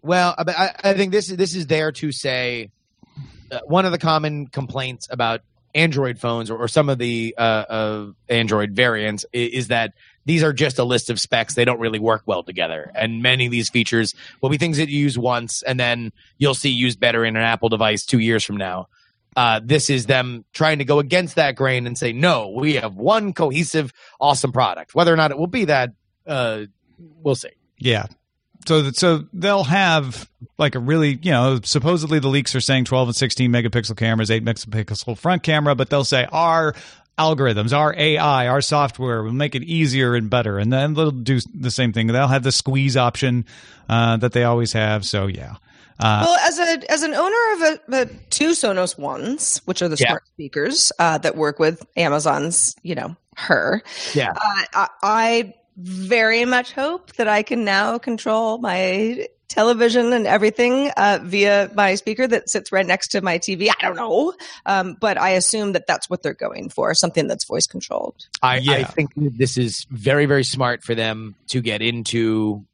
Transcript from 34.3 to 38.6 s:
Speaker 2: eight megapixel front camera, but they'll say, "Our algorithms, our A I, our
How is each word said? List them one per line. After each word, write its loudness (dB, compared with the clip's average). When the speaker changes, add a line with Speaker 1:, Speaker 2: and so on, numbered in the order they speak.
Speaker 2:
eight 0
megapixel -6
front 0
camera, 2
but 0
they'll 2
say, 2
"Our 2
algorithms, 2
our 2
A 2
I, 2
our 2